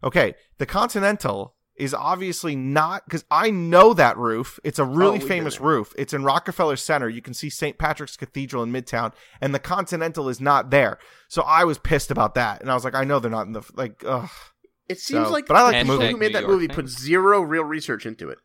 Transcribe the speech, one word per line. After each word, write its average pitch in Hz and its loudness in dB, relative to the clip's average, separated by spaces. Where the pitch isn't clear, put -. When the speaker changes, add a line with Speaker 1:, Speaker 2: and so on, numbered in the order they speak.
Speaker 1:
Okay, 131 2
the 139 -4
Continental 196 -2
is 135 -6
obviously 170 -4
not, 151 -2
'cause 160 -8
I 180 2
know 185 6
that 131 4
roof. 117 -4
It's 151 -4
a 143 4
really 156 2
Speaker 2:
Oh, 202 4
we've 208 -2
been - -8
Speaker 1:
famous 165 -4
Speaker 2:
there. 135 -4
Speaker 1:
roof. 131 -2
It's 135 -6
in 139 -4
Rockefeller 156 0
Center. 131 -2
You 117 -10
can 127 -14
see - -10
Saint 147 -6
Patrick's 156 -4
Cathedral 131 -6
in 117 -6
Midtown, 120 -6
and 139 -2
the 139 -2
Continental 165 -4
is 123 -6
not 135 2
there. 127 4
So - -2
I 160 4
was 165 2
pissed - 0
about 120 0
that, 113 -2
and - -10
I 131 0
was 127 -2
like, 127 -6
"I 135 0
know 139 0
they're 117 -4
not 110 -4
in 107 -12
the, 107 -8
f-," - -20
like, 123 -8
ugh. 135 -4
Speaker 2:
It 180 -8
seems - -2
Speaker 1:
So, - -2
Speaker 2:
like - -2
Speaker 1:
but 151 6
I 226 10
like 247 8
the 120 4
Speaker 2:
the 120 4
people 139 2
Speaker 1:
movie. 117 2
Speaker 2:
who - -2
made 214 0
that 214 2
Speaker 3:
Hashtag - -
New 196 -2
York 196 6
Speaker 2:
movie 175 0
Speaker 3:
thing. 139 -6
Speaker 2:
put 143 -6
zero 175 4
real 160 -2
research 147 -6
into 110 -12
it. 65 -14